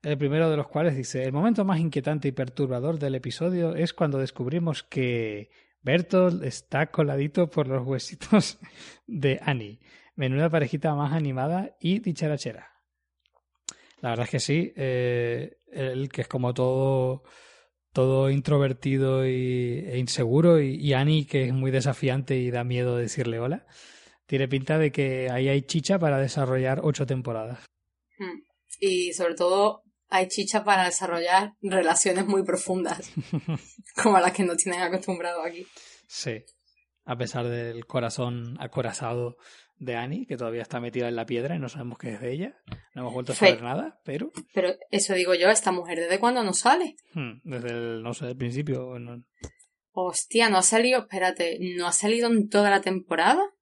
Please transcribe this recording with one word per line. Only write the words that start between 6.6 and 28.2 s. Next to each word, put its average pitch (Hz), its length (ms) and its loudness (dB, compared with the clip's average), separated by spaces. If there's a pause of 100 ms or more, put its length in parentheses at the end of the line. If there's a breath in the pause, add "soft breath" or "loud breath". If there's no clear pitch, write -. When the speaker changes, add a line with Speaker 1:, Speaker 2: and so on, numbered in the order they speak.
Speaker 1:
coladito 147 580 2
por 147 180 0
los 131 180 -2
huesitos - 720 0 (240 loud breath)
<laughs> - 240 -20
de 139 360 0
Annie. 110 360 -4 (360 soft breath)
Menuda 139 340 0
parejita 151 460 0
más 143 180 0
animada 151 680 -2
y 185 200 0
dicharachera". 151 720 -4 (1300 soft breath)
La 123 80 -2
verdad 117 160 0
es - 60 -8
que 135 80 0
sí, 160 360 0
eh, 123 840 -2 (140)
él 135 380 -6
que - 120 -8
es - 60 -6
como 123 260 -2
todo, 131 720 0 (680 soft breath)
todo 135 380 4
introvertido 135 960 2
y, 127 600 0
e 127 100 -4
inseguro, 139 640 4
y, 135 140 0
y 143 180 2
Annie 143 320 4
que 135 200 2
es 123 80 0
muy 131 180 0
desafiante 131 640 0
y 123 160 0
da 120 120 -2
miedo 123 340 0
decirle 117 420 -4
hola, 139 260 -4 (640 loud breath)
tiene 135 200 0
pinta 139 300 0
de 156 140 4
que 131 400 0
ahí 131 180 0
hay 139 140 2
chicha 175 340 0
para 147 220 2
desarrollar 131 640 0
ocho 143 240 0
temporadas. 120 580 -6 (540)
Speaker 2:
Hmm. 180 220 -10 (380)